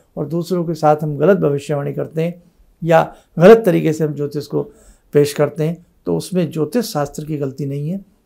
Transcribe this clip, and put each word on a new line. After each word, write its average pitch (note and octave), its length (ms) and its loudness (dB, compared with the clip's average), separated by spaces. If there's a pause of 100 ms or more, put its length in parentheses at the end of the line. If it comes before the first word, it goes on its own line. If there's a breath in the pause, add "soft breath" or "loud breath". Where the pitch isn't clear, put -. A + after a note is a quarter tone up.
(160 soft breath)
और D#3 100 -6
दूसरों E3+ 380 -4
के E3 100 -4
साथ D#3 280 2
हम D3+ 140 -4
गलत F3 220 4
भविष्यवाणी C#3+ 540 -2
करते D3+ 300 -6
हैं F3 200 -8 (400)
या E3 200 4 (360 loud breath)
गलत A3 280 10
तरीके D#3+ 260 2
से D#3 120 -4
हम D3+ 100 -2
ज्योतिष D3 320 -6
को C#3+ 160 -4 (520 soft breath)
पेश C#3+ 180 4
करते D3+ 320 -2
हैं, E3 200 -6 (220)
तो F3 100 0
उसमें E3 340 -2
ज्योतिष A3 420 -4
शास्त्र D3 320 -6
की D3+ 140 -6
गलती C#3 280 -6
नहीं C#3+ 240 -6
है, G3 100 -6 (260)